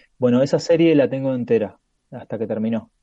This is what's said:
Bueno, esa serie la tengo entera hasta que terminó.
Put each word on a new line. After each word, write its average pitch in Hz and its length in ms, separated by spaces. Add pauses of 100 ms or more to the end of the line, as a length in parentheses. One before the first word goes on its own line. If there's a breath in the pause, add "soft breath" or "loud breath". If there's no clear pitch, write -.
(180 soft breath)
Bueno, 123 240
esa 143 160
serie 165 380
la 131 120
tengo 135 260
entera 113 440 (320)
hasta - 260
que 107 100
terminó. 110 440 (120)